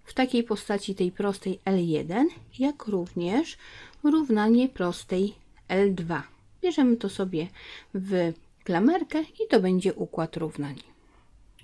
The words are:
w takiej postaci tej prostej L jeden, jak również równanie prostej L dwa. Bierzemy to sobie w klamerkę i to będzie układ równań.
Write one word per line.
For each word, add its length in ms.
w 60
takiej 280
postaci 520
tej 180
prostej 520
L 220
jeden, 420
jak 280
również 720
równanie 640
prostej 640
L 260
dwa. 280
Bierzemy 340
to 120
sobie 380
w 380
klamerkę 580
i 280
to 100
będzie 340
układ 420
równań. 400